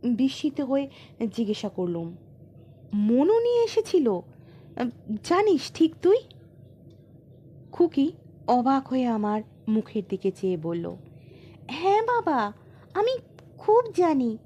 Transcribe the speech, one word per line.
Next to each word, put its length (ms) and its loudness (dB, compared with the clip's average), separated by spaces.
বিস্মিত 580 -2
হয়ে 280 -2
জিজ্ঞাসা 360 -4
করলুম, 460 -6
"মনু 460 4
নিয়ে 240 2
এসেছিল? 560 0
জানিস 500 2
ঠিক 280 2
তুই?" 160 6
খুকি 400 2
অবাক 400 2
হয়ে 200 0
আমার 340 -2
মুখের 420 -2
দিকে 220 -4
চেয়ে 260 -4
বলল, 380 -6
"হ্যাঁ 340 0
বাবা, 520 -2
আমি 240 0
খুব 380 2
জানি। 500 2